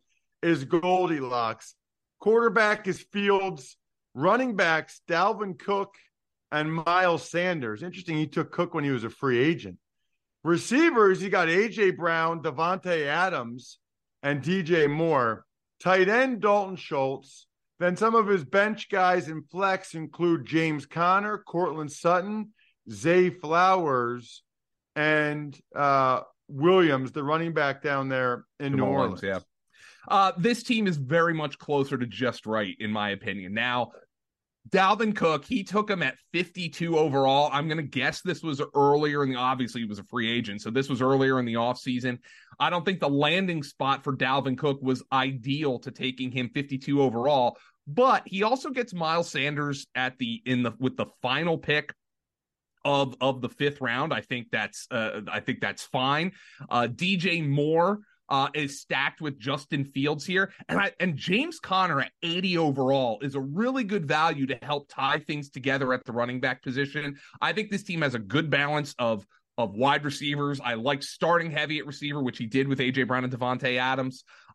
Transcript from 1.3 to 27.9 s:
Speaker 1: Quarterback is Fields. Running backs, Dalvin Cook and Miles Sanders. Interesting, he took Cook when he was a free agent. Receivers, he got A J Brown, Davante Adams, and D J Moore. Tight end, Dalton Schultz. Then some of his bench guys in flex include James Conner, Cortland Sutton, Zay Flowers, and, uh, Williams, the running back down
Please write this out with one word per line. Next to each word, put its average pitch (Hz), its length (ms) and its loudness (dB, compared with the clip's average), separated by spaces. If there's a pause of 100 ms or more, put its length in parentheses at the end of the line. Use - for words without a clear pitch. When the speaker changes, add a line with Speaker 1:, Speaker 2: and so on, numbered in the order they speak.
Speaker 1:
Quarterback 214 680 4
is 185 140 -2
Fields. 196 760 0 (340)
Running 214 440 2
backs, 165 520 0
Dalvin 190 500 0
Cook 196 360 -4 (580)
and 151 220 0
Miles 170 560 2
Sanders. 156 520 -2
Interesting, 180 360 -6
he 156 80 0
took 151 260 -4
Cook 170 220 -2
when 151 100 -2
he 143 60 0
was 120 140 -2
a 113 60 -6
free 127 320 0
agent. 110 360 -2 (640)
Receivers, 208 800 4
he 196 80 -4
got 175 200 2
A 196 200 2
J 190 220 2
Brown, 165 500 0
Davante 160 680 -2
Adams, 143 720 -2 (460)
and 143 180 -2
D 180 220 0
J 156 240 4
Moore. 147 560 0 (340)
Tight 185 300 4
end, 240 320 2
Dalton 202 360 2
Schultz. 135 680 -6 (340)
Then 180 180 0
some 226 160 4
of 214 140 4
his 190 160 2
bench 208 440 0
guys 180 400 2
in 156 140 -8
flex 190 520 -4
include 160 520 -2
James 151 400 0
Conner, 196 500 2
Cortland 156 560 -4
Sutton, 202 600 0 (380)
Zay 170 380 4
Flowers, 151 1120 0 (520)
and, 151 600 0 (200)
uh, 135 460 4 (280)
Williams, 147 640 4
the 151 100 -6
running 165 300 0
back 139 300 0
down 139 260 -2